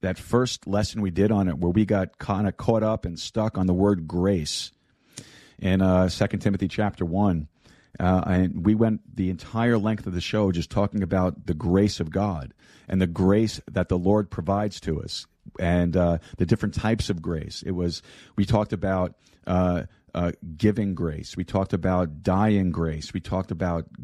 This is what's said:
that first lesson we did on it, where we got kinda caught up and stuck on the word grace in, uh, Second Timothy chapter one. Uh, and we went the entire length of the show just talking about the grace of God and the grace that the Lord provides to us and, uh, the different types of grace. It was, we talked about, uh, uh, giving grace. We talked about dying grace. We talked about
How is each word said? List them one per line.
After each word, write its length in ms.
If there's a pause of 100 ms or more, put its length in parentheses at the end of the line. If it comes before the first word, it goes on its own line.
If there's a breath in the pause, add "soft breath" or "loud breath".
that 160
first 480
lesson 340
we 100
did 220
on 160
it, 80
where 160
we 140
got 320
kinda 340
caught 300
up 240
and 120
stuck 380
on 100
the 60
word 340
grace 640 (840 loud breath)
in, 220
uh, 300
Second 300
Timothy 280
chapter 380
one. 420 (520 soft breath)
Uh, 260
and 380
we 100
went 280 (140)
the 120
entire 480
length 300
of 80
the 60
show 300
just 200
talking 320
about 420
the 80
grace 480
of 100
God 440 (340 soft breath)
and 140
the 40
grace 540 (100)
that 200
the 80
Lord 320
provides 500
to 220
us 240 (340)
and, 340
uh, 220 (220 loud breath)
the 80
different 280
types 360
of 100
grace. 420
It 100
was, 280 (340 loud breath)
we 120
talked 260
about, 420 (320 soft breath)
uh, 360 (320 soft breath)
uh, 180 (240)
giving 380
grace. 420
We 80
talked 300
about 480
dying 480
grace. 420
We 80
talked 300
about 340 (200)